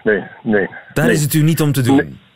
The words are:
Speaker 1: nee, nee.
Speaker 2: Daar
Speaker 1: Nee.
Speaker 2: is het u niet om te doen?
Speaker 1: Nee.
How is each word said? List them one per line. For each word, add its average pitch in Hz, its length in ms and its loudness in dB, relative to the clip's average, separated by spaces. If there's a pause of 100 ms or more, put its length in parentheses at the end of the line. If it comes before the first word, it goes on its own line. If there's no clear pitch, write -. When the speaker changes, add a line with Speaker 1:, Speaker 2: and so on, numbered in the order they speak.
Speaker 1:
nee, 101 180 0 (200)
nee. 104 260 0 (260)
Speaker 2:
Daar 143 120 0
Speaker 1:
Nee. 233 80 2
Speaker 2:
is 156 80 0
het 151 120 -2
u 156 80 2
niet 156 180 2
om 151 120 0
te 131 100 0
doen? 135 140 2
Speaker 1:
Nee. 143 200 -2 (200)